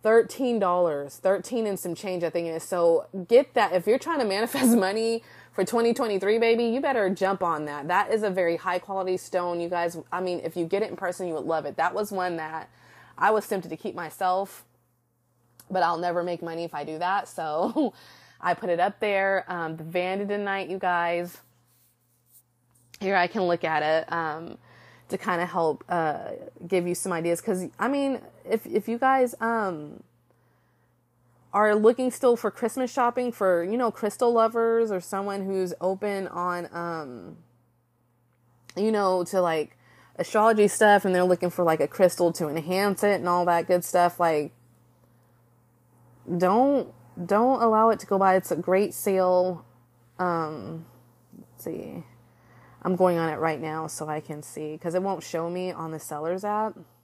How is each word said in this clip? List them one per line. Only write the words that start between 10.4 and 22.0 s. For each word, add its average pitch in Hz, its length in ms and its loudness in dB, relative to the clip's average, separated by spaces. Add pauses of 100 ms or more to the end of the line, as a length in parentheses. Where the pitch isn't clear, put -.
if 165 140 -8
you 170 80 -2
get 196 180 0
it 214 60 -4
in 175 80 -10
person, 180 300 -6
you 165 80 -4
would - 100 -6
love 156 200 -2
it. 143 120 -8
That 170 160 0
was 208 180 -4
one 185 240 -2
that 160 340 -10 (480)
I 196 140 4
was 214 160 0
tempted 190 220 -4
to 156 80 -8
keep - 180 -10
myself, 185 720 -4 (1040)
but 185 140 0
I'll 170 140 0
never 175 240 -2
make 170 200 -4
money 170 240 -8
if 165 80 -12
I 147 100 -8
do 156 160 -10
that. 190 300 -2
So 185 640 -2 (240)
<laughs> - 240 -20
I 180 140 0
put 196 140 -6
it 170 120 2
up 202 180 0
there. 196 480 0
Um, 165 300 -6
the 156 80 -12
Vanadinite, 196 840 -4
you 185 100 -6
guys. 175 580 -2 (1600)